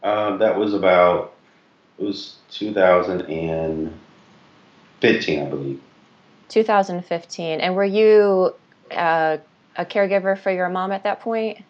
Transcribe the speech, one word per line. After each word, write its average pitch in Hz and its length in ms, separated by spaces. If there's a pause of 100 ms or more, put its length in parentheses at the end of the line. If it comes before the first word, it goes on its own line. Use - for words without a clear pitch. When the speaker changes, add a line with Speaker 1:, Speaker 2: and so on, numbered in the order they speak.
Speaker 1:
Um, 104 340
that 104 180
was 101 200
about, 90 580 (640)
it - 80
was - 300 (160)
two 107 220
thousand 92 480
and 80 680 (1080)
fifteen, 95 400
I 71 80
believe. 69 320 (680)
Speaker 2:
Two 220 160
thousand 196 420
fifteen. 170 540
And 185 160
were 196 80
you, 202 680 (380)
uh, 165 460 (380)
a 175 80
caregiver 196 540
for 196 140
your 180 180
mom 185 220
at 196 120
that 202 160
point? 226 380 (120)